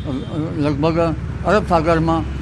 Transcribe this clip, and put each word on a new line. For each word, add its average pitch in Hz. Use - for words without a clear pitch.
લગભગ 151
અરબ 190
સાગરમાં 165